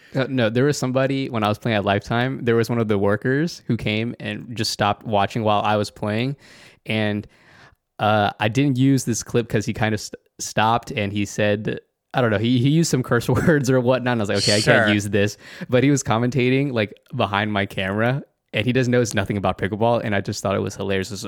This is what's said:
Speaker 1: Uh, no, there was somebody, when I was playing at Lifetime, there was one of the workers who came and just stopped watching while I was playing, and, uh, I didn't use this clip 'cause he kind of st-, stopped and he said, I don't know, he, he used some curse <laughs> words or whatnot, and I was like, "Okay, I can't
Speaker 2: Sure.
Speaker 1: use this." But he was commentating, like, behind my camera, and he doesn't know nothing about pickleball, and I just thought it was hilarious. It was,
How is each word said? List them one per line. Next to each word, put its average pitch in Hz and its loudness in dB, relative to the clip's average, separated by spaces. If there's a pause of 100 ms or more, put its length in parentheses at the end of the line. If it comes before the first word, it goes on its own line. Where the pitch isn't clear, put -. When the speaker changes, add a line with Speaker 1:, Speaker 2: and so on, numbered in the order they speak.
(140)
Speaker 1:
Uh, - -2
no, 127 2
there 120 2
was 147 2
somebody, 135 0
when 117 -4
I 104 2
was 107 0
playing 113 0
at 101 0
Lifetime, 117 -2
there 117 2
was 117 2
one 120 -2
of 117 0
the 104 2
workers 127 0
who 120 0
came 110 -4
and 107 -10
just 110 -2
stopped 104 0
watching 107 0
while 107 2
I 107 0
was 104 -2
playing, 113 -4 (480)
and, 104 -2 (720)
uh, 104 2
I 107 0
didn't 127 0
use 135 2
this 117 -4
clip 120 -2
'cause 107 -2
he 113 -4
kind 107 0
of 101 -4
st-, - -16 (180)
stopped 113 0
and 104 -2
he 104 0
said, 104 -2 (340)
I 139 0
don't 120 2
know, 101 2
he, 120 2
he 120 4
used 160 2
some 127 2
curse 120 0
<laughs> - -
words 143 2
or 131 4
whatnot, 123 2
and 117 0
I - 0
was 98 -2
like, 101 0
"Okay, 104 2
I - 2
can't 123 4
Speaker 2:
Sure. 104 2
Speaker 1:
use 104 0
this." 104 0 (320)
But 123 2
he 139 4
was 139 2
commentating, 127 0
like, 107 -2 (200)
behind 104 0
my 98 0
camera, 107 -2 (300)
and 107 0
he 123 2
doesn't 123 0
know 123 2 (100)
nothing 104 -2
about 95 -2
pickleball, 110 0
and 110 -2
I 98 0
just 101 -8
thought 98 0
it 101 -2
was 101 -6
hilarious. 98 -2
It 98 -10
was, 104 -10